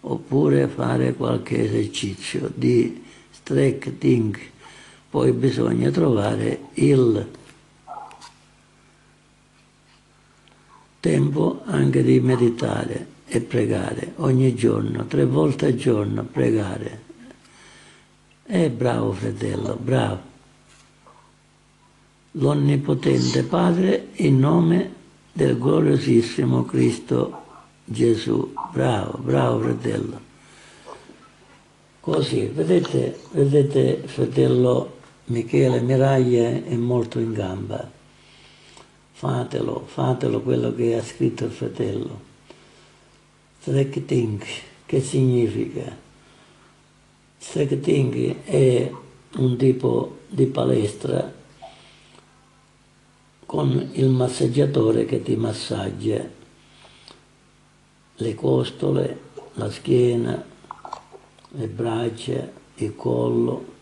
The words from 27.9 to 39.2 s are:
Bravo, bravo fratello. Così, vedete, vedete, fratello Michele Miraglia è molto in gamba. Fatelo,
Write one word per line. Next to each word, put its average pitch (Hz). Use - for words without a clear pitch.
Bravo, 123
bravo 123
fratello. 117
Così, 139
vedete, 139
vedete, 139
fratello 127
Michele 123
Miraglia 127
è -
molto 120
in 113
gamba. 101
Fatelo, 123